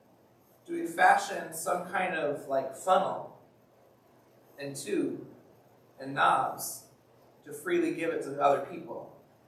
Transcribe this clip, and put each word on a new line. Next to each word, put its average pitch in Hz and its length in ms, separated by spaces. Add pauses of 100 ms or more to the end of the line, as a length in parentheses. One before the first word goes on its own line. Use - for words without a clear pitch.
(640)
do 170 100
we 170 120
fashion 165 680
some - 340
kind - 280
of, 143 320
like, 135 300
funnel - 640 (1160)
and 139 180
tube - 500 (720)
and 135 160
knobs - 680 (600)
to 147 80
freely 170 420
give 165 160
it 151 120
to 139 180
other - 260
people - 540 (280)